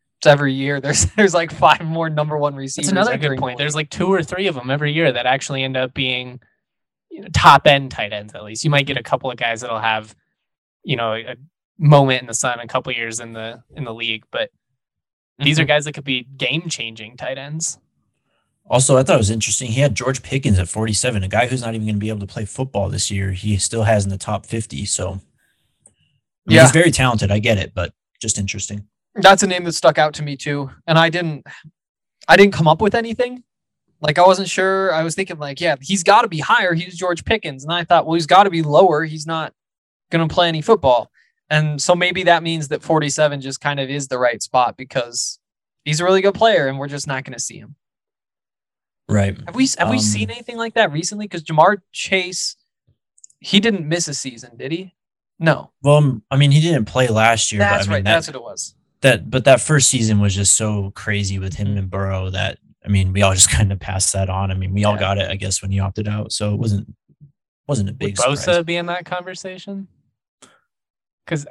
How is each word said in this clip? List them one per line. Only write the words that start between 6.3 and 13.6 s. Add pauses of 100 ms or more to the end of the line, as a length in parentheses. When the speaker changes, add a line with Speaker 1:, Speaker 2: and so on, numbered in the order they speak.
Speaker 2:
you
know,
top
end
tight
ends,
at
least.
You
might
get
a
couple
of
guys
that'll
have, (680)
you
know,
a (420)
moment
in
the
sun,
a
couple
of
years
in
the, (140)